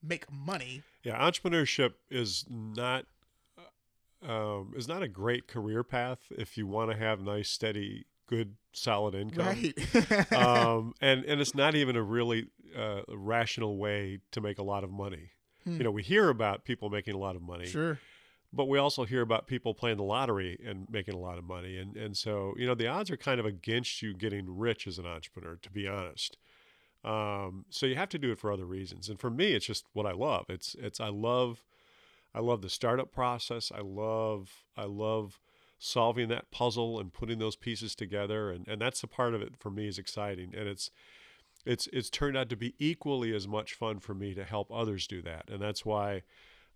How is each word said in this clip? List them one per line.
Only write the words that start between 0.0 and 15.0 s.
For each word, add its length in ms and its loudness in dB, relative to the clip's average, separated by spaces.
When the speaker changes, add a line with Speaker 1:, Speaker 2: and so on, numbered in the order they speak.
Speaker 1:
make 300 -6
money. 500 -6
Speaker 2:
Yeah, 160 -2
entrepreneurship 720 4
is 400 -2
not, 560 -2
uh, 100 -6
um, 440 -2
is 120 -6
not 160 -4
a 40 -2
great 400 0
career 360 -2
path 480 -2
if 260 -8
you 100 -2
wanna 280 2
have 260 2
nice, 280 0
steady, 560 -2
good, 280 0
solid 420 2
income. 300 0
Speaker 1:
Right. 320 0
<laughs> 0 -
Speaker 2:
Um, 680 8
and, 240 6
and 160 4
it's 140 0
not 200 6
even 200 4
a 80 4
really, 440 2
uh, 340 -4
rational 680 0
way 420 0
to 100 -4
make 160 -2
a 60 -6
lot 200 0
of 80 -6
money. 400 -8